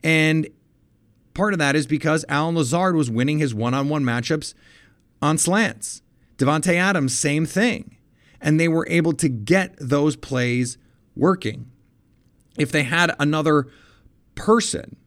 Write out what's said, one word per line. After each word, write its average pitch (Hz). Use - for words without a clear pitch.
And 156
part 202
of 180
that 143
is 147
because 156
Allen 156
Lazard 165
was 139
winning 131
his 139
one-on-one 139
matchups 123
on 151
slants. -
Davante 151
Adams, 175
same 156
thing. -
And 151
they 165
were 160
able 170
to 151
get 131
those 147
plays 123
working. 170
If 147
they 151
had 165
another 147
person -